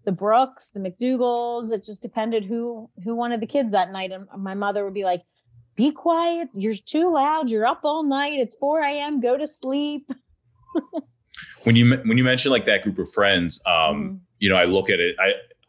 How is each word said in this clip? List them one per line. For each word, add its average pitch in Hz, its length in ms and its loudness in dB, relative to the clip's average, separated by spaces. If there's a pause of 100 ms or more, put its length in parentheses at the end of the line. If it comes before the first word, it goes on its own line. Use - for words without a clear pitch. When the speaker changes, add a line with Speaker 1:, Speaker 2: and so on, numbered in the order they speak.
Speaker 1:
the 202 80 -4
Brooks, 226 580 2
the 202 100 -8
McDougals. 240 920 -2
It 202 120 -4
just 208 180 -14
depended 226 440 -4
who, 233 440 -8 (140)
who 233 100 -4
wanted 240 260 -2
the 226 60 -4
kids 254 260 0
that 185 200 2
night. 190 180 -8
And 190 160 -14 (160)
my 190 120 -6
mother 202 300 -2
would 196 100 -6
be 196 100 -4
like, 180 180 0 (540)
"Be 269 140 4
quiet. 339 640 0
You're 208 200 -2
too 330 380 0
loud. 302 380 2
You're 220 160 2
up 277 180 0
all 302 200 0
night. 285 340 0
It's 240 160 -2
four 302 260 0
A 294 200 -2
M. 294 200 -4
Go 247 160 2
to 294 100 -4
sleep." 294 600 -4 (680)
<laughs> 330 80 0 (840)
Speaker 2:
When 117 120 4
you, 120 280 6
when 113 140 2
you 127 60 4
mentioned, 127 280 2
like, 110 140 2
that 104 160 4
group 95 160 -4
of 92 120 -6
friends, 95 560 2
um, 90 80 2
Speaker 1:
Mm-hmm. 80 400 0 (240)
Speaker 2:
you 98 120 2
know, 92 60 4
I 90 100 6
look 92 240 2
at 90 100 2
it, 87 180 0
I, 98 140 2 (360)